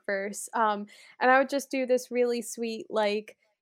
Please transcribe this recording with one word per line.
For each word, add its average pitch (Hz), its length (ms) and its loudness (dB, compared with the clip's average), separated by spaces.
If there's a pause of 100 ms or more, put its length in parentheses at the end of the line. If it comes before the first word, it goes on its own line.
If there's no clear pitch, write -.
verse. 202 480 -6
Um, 208 340 0 (340)
and 254 100 6
I 262 60 8
would 269 120 2
just 277 220 -4
do 262 140 -2
this 247 260 0
really 240 300 0
sweet, 233 480 -8
like, 214 460 -2 (260)